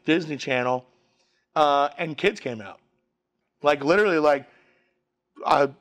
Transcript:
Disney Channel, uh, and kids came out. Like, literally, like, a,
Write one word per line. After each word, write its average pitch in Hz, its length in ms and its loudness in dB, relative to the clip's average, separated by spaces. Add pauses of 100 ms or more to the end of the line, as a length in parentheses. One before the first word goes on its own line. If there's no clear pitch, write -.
Disney 156 320 -2
Channel, 127 480 -4 (680)
uh, 143 440 2
and 160 180 -8
kids 208 240 -2
came 117 220 -10
out. 95 180 -20 (840)
Like, 143 220 2
literally, 180 340 2
like, 147 280 2 (1000)
a, 139 240 2 (100)